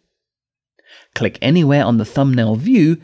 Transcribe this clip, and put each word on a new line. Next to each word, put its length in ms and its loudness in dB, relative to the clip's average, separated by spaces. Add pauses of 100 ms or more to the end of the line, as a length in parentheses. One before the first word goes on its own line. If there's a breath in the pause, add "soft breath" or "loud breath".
(1160 soft breath)
Click 280 -6
anywhere 420 2
on 140 0
the 80 -2
thumbnail 500 0
view 480 2